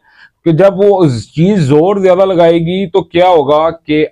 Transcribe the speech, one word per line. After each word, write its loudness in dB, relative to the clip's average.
कि 2
जब 2
वो 0
चीज -2
जोर 0
ज्यादा 2
लगाएगी 0
तो -2
क्या -2
होगा 0
कि -4